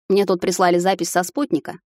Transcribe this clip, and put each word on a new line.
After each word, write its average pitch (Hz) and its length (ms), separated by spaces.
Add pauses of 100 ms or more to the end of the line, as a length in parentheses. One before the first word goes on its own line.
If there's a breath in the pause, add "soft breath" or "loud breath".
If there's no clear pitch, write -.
Мне 196 180
тут 185 140
прислали 180 380
запись 180 320
со 175 120
спутника. - 640